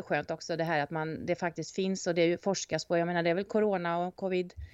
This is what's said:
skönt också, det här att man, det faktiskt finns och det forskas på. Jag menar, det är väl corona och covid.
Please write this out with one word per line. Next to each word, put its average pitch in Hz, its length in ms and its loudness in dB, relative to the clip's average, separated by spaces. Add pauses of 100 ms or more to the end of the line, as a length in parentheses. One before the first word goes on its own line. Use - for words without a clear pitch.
skönt 151 260 0
också, 165 260 -4
det 165 80 2
här 160 160 2
att 143 100 -2
man, 160 360 -4
det 170 80 2
faktiskt 170 400 -4
finns 190 320 -2
och 175 80 2
det 170 280 4
forskas 185 420 -2
på. 175 140 2
Jag 170 80 2
menar, 175 160 0
det 170 80 4
är 165 40 4
väl 196 100 0
corona 185 540 0
och 180 180 -2
covid. 185 380 -2 (200)